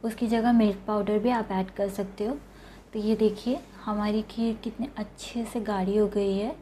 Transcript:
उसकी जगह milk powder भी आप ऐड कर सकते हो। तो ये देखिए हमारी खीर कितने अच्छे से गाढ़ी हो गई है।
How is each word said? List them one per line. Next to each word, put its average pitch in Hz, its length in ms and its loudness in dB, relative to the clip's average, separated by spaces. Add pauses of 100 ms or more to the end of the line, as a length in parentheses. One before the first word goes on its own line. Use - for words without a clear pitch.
उसकी 226 240 -2
जगह 233 260 4
milk 214 240 6 (100)
powder 208 320 2
भी 220 120 2
आप 226 200 -2
ऐड 190 200 -2
कर 202 180 -2
सकते 196 360 -4
हो। 269 120 -2 (560)
तो 220 60 -4
ये 214 160 2
देखिए 214 440 0 (260)
हमारी 208 380 0
खीर 226 400 -2
कितने 240 340 -6
अच्छे - 480 -8
से 220 160 -6
गाढ़ी 196 360 0
हो 208 120 6
गई 202 280 0
है। 220 240 -2